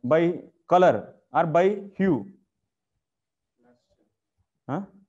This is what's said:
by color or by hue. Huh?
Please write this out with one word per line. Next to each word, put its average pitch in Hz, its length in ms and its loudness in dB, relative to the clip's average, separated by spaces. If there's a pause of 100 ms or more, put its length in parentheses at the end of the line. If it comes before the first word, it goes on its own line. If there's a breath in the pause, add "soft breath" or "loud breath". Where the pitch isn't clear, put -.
by 165 380 0 (260)
color 170 460 2 (180)
or 160 140 0
by 185 320 0 (180)
hue. 160 320 -2 (2500)
Huh? 160 140 -8 (260)